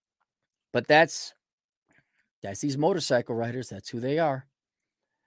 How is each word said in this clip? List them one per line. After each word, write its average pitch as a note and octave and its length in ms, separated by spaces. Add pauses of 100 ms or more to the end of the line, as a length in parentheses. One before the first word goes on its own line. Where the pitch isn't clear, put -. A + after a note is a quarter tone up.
(720)
But A#2+ 120
that's, - 480 (1120)
that's G2+ 160
these C#3 180
motorcycle C#3+ 580
riders. A#2 340
That's G2 180
who A#2 140
they C#3+ 180
are. C3+ 280 (800)